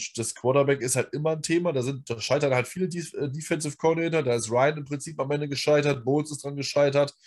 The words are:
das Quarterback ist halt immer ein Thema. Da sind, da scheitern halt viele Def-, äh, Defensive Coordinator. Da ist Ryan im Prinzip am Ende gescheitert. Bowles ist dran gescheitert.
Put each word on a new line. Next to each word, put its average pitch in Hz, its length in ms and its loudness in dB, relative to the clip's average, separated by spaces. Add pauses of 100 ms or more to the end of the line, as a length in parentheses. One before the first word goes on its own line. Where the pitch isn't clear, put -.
(160)
das 113 200 -4
Quarterback 135 460 2
ist 127 140 -2
halt 120 180 0
immer 151 180 0
ein 156 100 -4
Thema. 170 300 0
Da 135 100 0
sind, 131 280 -6
da 117 100 -6
scheitern 143 340 2
halt 123 140 2
viele 185 200 -4
Def-, 165 260 -8
äh, 139 160 -4
Defensive 147 480 -4
Coordinator. 165 440 2
Da 123 140 2
ist 110 160 -4
Ryan 139 260 4
im 147 80 -8
Prinzip 147 340 -8
am 135 120 -2
Ende 147 160 -2
gescheitert. 143 560 2
Bowles 147 280 0
ist 143 120 -10
dran 143 120 -8
gescheitert. 143 600 2 (120)